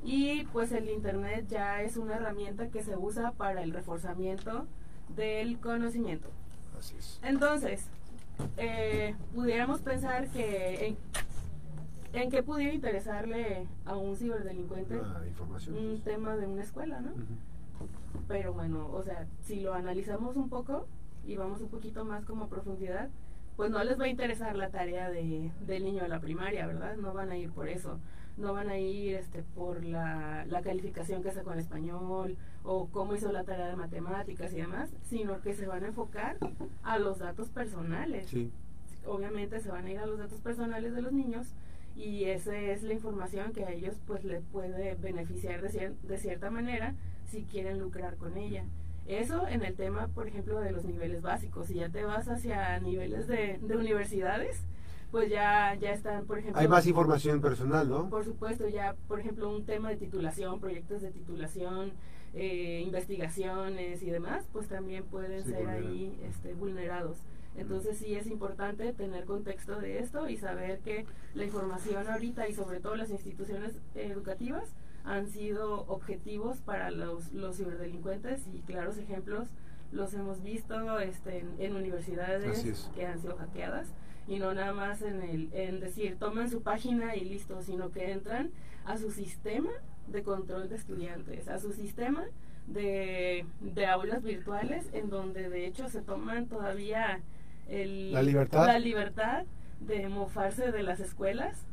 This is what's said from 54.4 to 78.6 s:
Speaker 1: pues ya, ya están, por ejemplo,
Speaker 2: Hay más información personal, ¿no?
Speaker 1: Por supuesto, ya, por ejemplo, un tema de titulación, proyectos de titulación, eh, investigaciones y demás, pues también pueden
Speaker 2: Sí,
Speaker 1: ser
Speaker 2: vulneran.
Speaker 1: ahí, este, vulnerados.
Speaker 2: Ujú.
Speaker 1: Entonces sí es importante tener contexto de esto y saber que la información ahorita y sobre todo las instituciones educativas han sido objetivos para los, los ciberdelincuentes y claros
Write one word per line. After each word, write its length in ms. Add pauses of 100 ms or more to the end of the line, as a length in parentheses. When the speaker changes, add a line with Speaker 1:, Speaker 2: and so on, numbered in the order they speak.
Speaker 1:
pues 200
ya, 440
ya 180
están, 320
por 140
ejemplo, 220
Speaker 2:
Hay 60
más 180
información 560
personal, 480
¿no? 200
Speaker 1:
Por 140
supuesto, 440
ya, 280 (120)
por 120
ejemplo, 300
un 160
tema 240
de 80
titulación, 600
proyectos 420
de 100
titulación, 800 (440)
eh, 500
investigaciones 1160
y 60
demás, 440
pues 140
también 380
pueden 380
Speaker 2:
Sí, 80
Speaker 1:
ser 120
Speaker 2:
vulneran. 240
Speaker 1:
ahí, 320 (100)
este, 240
vulnerados. 640 (360)
Speaker 2:
Ujú. 80
Speaker 1:
Entonces 360
sí 180
es 120
importante 680
tener 320
contexto 540
de 200
esto 300
y 80
saber 420
que 260 (300)
la 100
información 600
ahorita 400
y 60
sobre 260
todo 160
las 140
instituciones 640 (220)
educativas 680 (420)
han 220
sido 600
objetivos 720
para 320
los, 420
los 240
ciberdelincuentes 960
y 60
claros 380